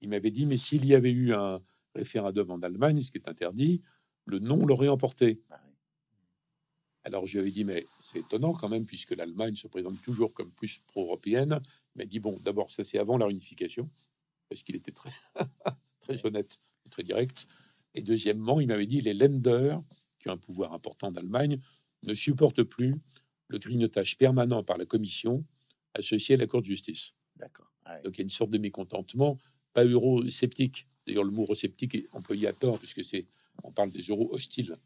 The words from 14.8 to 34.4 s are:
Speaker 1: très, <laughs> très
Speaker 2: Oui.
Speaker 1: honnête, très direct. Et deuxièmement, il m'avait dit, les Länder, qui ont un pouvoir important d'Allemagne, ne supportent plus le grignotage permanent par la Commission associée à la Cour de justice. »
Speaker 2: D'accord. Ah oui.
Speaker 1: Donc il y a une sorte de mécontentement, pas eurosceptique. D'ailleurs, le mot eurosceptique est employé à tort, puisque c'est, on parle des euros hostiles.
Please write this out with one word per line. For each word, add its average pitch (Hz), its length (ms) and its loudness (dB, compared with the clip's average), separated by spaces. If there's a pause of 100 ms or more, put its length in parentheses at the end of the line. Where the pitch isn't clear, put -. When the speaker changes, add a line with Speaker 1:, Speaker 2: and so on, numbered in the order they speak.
Speaker 1:
très, - 180 -18 (240)
<laughs> - 460 -6 (220)
très - 120 -8
Speaker 2:
Oui. 131 120 -6
Speaker 1:
honnête, 104 360 -4 (300)
très - 100 -12
direct. 113 460 -2 (480)
Et 113 80 -8
deuxièmement, 110 560 2
il 139 80 2
m'avait 104 180 2
dit, 131 160 0
les 104 140 0
Länder, 131 640 4 (420)
qui 101 100 -8
ont 92 40 -2
un 87 40 -6
pouvoir 90 360 -6
important - 380 -10
d'Allemagne, 120 480 0 (440)
ne 107 100 -4
supportent 139 500 4
plus 127 300 0 (540)
le - 100 -8
grignotage 113 600 -2
permanent 123 420 4
par 92 160 -2
la 90 80 -4
Commission 113 580 0 (520)
associée 107 380 2
à 135 60 8
la 117 80 2
Cour 123 140 0
de - 40 -6
justice. » - 480 -6 (220)
Speaker 2:
D'accord. - 360 -20 (140)
Ah 85 120 -14
oui. - 60 -18
Speaker 1:
Donc 95 120 -6
il - 40 -14
y - 20 -4
a - 20 -2
une 98 60 -4
sorte 104 200 -2
de 110 80 0
mécontentement, 104 800 -2 (360)
pas 120 120 8
eurosceptique. 127 1000 2 (180)
D'ailleurs, 101 180 0
le 98 80 0
mot 107 120 -2
eurosceptique 101 500 -4
est - 200 -4
employé 104 340 -4
à 98 60 -2
tort, 120 260 0
puisque - 240 -12
c'est, - 240 -8 (360)
on - 80 -16
parle 101 200 0
des - 120 -10
euros 104 300 -2
hostiles. 101 520 -6